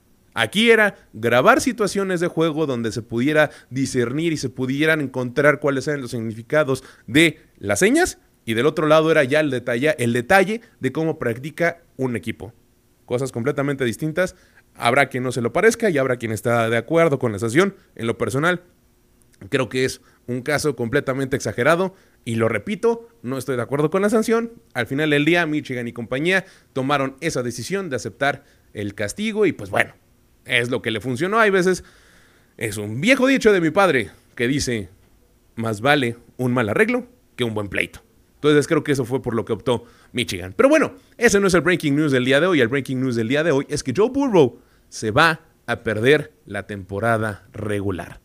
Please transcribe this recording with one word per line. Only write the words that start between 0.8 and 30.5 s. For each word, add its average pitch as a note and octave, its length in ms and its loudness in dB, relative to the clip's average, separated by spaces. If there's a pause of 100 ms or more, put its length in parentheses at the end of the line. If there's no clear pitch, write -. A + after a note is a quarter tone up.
grabar B2 480 4
situaciones G3 640 -2
de F3+ 60 0
juego D#3+ 380 0
donde A#2 280 -4
se A#2+ 80 -6
pudiera C#3+ 500 0 (180)
discernir C3 640 -2
y D3 60 -2
se C3+ 100 -6
pudieran C#3 540 0
encontrar C3 580 0
cuáles C#3 300 -2
eran D3 100 -4
los B2 120 -12
significados B2 720 -2 (200)
de D#3 360 2 (180)
las G2+ 200 -2
señas, D#4 380 2 (280)
y A2+ 80 -4
del A#2 120 0
otro D#3 220 0
lado D#3 240 4
era D3+ 140 4
ya C#3+ 160 2
el D3 100 -2
detalle, B2+ 480 -2
el A#2 140 0
detalle F#3+ 480 2 (180)
de C3 140 -2
cómo D#3 260 -2
practica C3 600 -4 (160)
un B2+ 180 -2
equipo. G#2+ 380 -10 (520)
Cosas B2 280 -4
completamente C3+ 500 -2
distintas. D#3 540 -2 (360)
Habrá B2+ 360 2
quien B2+ 140 -4
no B2+ 100 -4
se B2+ 80 -4
lo A#2 100 -2
parezca A3 380 2
y D3+ 80 0
habrá C3 180 0
quien A2+ 160 -6
está A2+ 380 0
de A#2 80 2
acuerdo D3+ 420 2
con A#2 140 -2
la F#2+ 60 -6
sanción. D3 360 2 (180)
En A2+ 140 -6
lo A2+ 100 -2
personal, D3+ 460 -2 (880)
creo C3 180 -2
que C3 160 -2
es B2+ 160 -4 (280)
un B2 160 -6
caso C#3+ 340 -2
completamente C3+ 580 -2
exagerado. D#3+ 580 0 (300)
Y A#2 120 -4
lo A2+ 120 2
repito, G#3 640 -2 (120)
no B2+ 160 -6
estoy B2+ 200 -4
de A#2 60 -2
acuerdo D3 260 0
con F#3+ 120 0
la G#3 80 2
sanción. A3+ 440 0 (200)
Al A#2+ 140 -4
final D3+ 220 -2
del D3 160 4
día, E3+ 200 4
Michigan C3+ 440 -6
y A2+ 40 -12
compañía D#3 520 -2 (260)
tomaron C3+ 480 -2
esa C#3 240 -4
decisión C3+ 460 -6
de B2+ 80 -4
aceptar C3+ 480 -4 (280)
el G2+ 220 -8
castigo G#3 500 -2
y D#3 60 4
pues G2 180 -12
bueno, - 240 -2 (520)
es B2 260 0